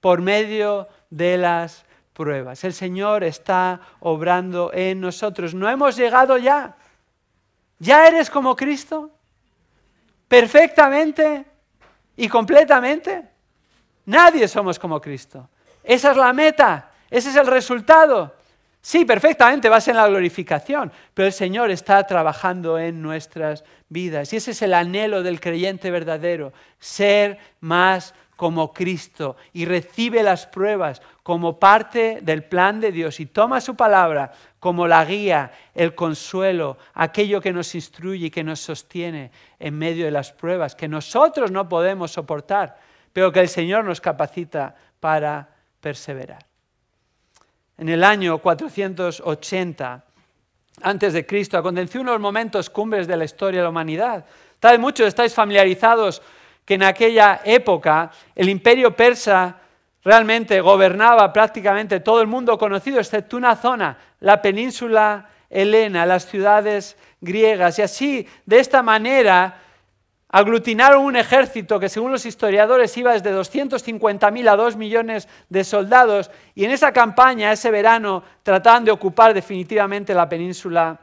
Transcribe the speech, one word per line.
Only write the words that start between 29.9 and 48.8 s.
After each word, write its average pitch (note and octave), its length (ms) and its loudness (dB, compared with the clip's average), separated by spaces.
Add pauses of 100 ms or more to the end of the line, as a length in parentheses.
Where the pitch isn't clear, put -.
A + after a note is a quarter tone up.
las F#3+ 240 -2
pruebas F#3 560 -6 (200)
como E3+ 360 -6
parte A3 640 0
del D#3 220 -4
plan G3 360 0
de A3 100 -2
Dios E3 300 -8
y D3+ 60 -12
toma A#3+ 340 0
su B3 160 -12
palabra F3 560 2 (260)
como F3 280 -4
la E3 180 4
guía, E3+ 480 -4 (220)
el E3 200 -2
consuelo, E3+ 840 -6 (160)
aquello G3 480 -4
que F#3+ 100 -6
nos F3 220 -10
instruye F3 520 -12
y D#3 40 -8
que D#3+ 140 -10
nos D#3 160 -10
sostiene D#3+ 720 -14 (280)
en D3 180 -12
medio E3 300 -6
de D3+ 40 -4
las C#3+ 220 -8
pruebas E3+ 420 -8
que D#3+ 140 -12
nosotros A3 600 -4
no F#3+ 180 -6
podemos F3+ 440 -4
soportar, D#3+ 640 -8 (340)
pero F#3 180 0
que F#3 100 0
el F3+ 80 4
Señor F#3 360 -4
nos F3+ 160 -8
capacita D3+ 760 -8 (240)
para D3+ 520 -4 (320)
perseverar. - 640 -16 (1300)
En D#3+ 100 -8
el E3 160 0
año F#3+ 320 2
cuatrocientos F3+ 880 -4